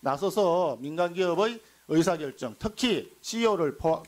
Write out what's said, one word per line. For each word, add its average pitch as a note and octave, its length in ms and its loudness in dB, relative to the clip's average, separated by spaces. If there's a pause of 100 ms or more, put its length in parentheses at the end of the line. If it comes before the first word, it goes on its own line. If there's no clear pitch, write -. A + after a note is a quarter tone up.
나서서 E3+ 800 0
민간 E3 320 -2
기업의 F#3 480 0 (260)
의사결정, D3+ 720 0
특히 G#3+ 520 -2 (100)
씨이오를 G#3 560 0
포-, - 300 0